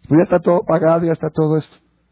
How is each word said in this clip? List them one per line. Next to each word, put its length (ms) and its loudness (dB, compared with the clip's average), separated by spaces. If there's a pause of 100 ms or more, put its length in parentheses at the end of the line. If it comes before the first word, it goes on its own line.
"Pues 100 2
ya 60 4
está 160 0
todo 240 0
pagado, 400 0
ya 80 -2
está 180 -6
todo 260 -2
esto." 200 -8 (360)